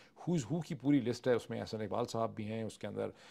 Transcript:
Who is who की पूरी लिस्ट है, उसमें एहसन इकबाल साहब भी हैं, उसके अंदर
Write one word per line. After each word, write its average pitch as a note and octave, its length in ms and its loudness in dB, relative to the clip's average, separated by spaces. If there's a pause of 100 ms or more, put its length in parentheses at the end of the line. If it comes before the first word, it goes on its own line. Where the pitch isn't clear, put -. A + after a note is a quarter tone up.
(240)
Who E3+ 160 2
is A2 120 -4
who E3 140 0
की E3 100 -6
पूरी C#3 260 6
लिस्ट A2+ 260 0
है, B2 80 6
उसमें A2+ 240 -2
एहसन G#2+ 220 -4
इकबाल A2 240 0
साहब A2+ 280 0
भी A2 100 -6
हैं, A2 200 -4
उसके G#2+ 240 -8
अंदर G2+ 260 -2 (180)